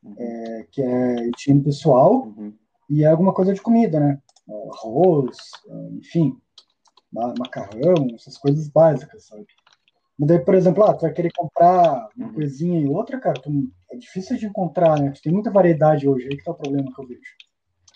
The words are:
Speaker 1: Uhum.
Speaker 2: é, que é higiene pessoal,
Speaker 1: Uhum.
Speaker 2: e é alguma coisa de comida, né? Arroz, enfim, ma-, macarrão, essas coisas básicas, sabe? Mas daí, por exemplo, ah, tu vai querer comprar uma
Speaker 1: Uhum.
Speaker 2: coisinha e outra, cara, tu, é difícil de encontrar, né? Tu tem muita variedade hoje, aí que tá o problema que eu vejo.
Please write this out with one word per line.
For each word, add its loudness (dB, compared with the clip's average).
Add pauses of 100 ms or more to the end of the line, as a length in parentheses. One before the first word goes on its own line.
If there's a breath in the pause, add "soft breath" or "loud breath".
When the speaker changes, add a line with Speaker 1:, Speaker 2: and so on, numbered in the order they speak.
Speaker 1:
Uhum. -20
Speaker 2:
é, -12
que -6
é -2 (140)
higiene 2
pessoal, 4
Speaker 1:
Uhum. -16 (360)
Speaker 2:
e 2
é 4
alguma 2
coisa 0
de -8
comida, 2
né? 0 (260)
Arroz, -2 (560)
enfim, -2 (720)
ma-, -8
macarrão, -2
essas -20
coisas -2
básicas, 2
sabe? -20 (720)
Mas 0
daí, 4
por 0
exemplo, 4
ah, 4
tu -6
vai -2
querer -4
comprar 2
uma -12
Speaker 1:
Uhum. -16
Speaker 2:
coisinha -4
e 0
outra, -4
cara, -4
tu, -10 (400)
é -16
difícil -8
de -8
encontrar, 0
né? -2
Tu -16
tem -2
muita -2
variedade 4
hoje, 0
aí -8
que -16
tá -8
o -8
problema -6
que -18
eu -16
vejo. -20 (600)